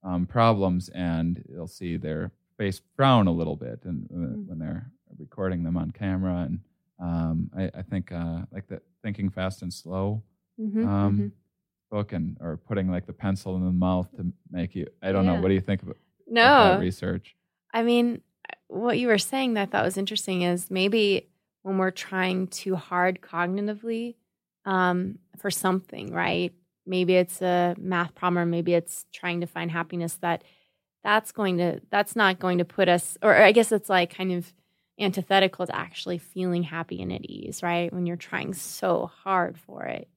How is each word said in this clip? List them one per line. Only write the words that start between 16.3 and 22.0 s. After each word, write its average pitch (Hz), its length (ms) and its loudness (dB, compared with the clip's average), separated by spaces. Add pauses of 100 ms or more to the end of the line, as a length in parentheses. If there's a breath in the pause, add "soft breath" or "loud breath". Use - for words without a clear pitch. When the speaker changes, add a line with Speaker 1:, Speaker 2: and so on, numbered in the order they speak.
Speaker 1:
of 247 300 8
that 190 60 2
research? 92 560 -4 (380)
Speaker 2:
I 226 100 0
mean, 240 380 2 (460)
what 226 320 -2
you 247 80 0
were 220 100 4
saying 262 380 -2
that 202 60 0
I 196 40 0
thought 202 200 0
was 185 120 -2
interesting 196 460 -4
is 175 260 0
maybe 196 580 2 (360)
when 190 140 -2
we're 185 140 2
trying 185 560 -4